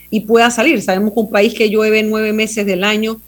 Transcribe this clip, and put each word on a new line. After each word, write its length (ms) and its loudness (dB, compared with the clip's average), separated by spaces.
y 120 -2
pueda 280 4
salir. 320 0
Sabemos 320 -2
que 60 -2
un 100 -2
país 240 2
que 160 0
llueve 340 2
nueve 280 -2
meses 340 -2
del 200 -2
año 420 -2